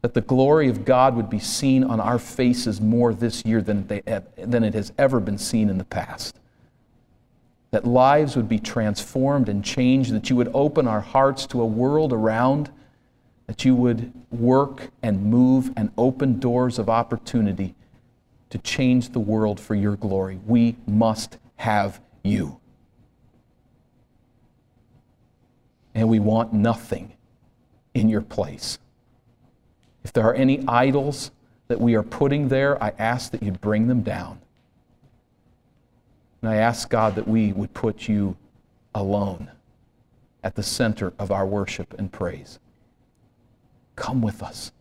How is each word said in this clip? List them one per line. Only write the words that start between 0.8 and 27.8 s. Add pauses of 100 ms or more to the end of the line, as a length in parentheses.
God
would
be
seen
on
our
faces
more
this
year
than
they, (360)
than
it
has
ever
been
seen
in
the
past, (1300)
that
lives
would
be
transformed
and
changed,
that
you
would
open
our
hearts
to
a
world
around, (760)
that
you
would (180)
work (120)
and
move
and
open
doors
of
opportunity (760)
to
change
the
world
for
your
glory.
We (100)
must (180)
have (220)
you. (3250)
And
we
want
nothing (800)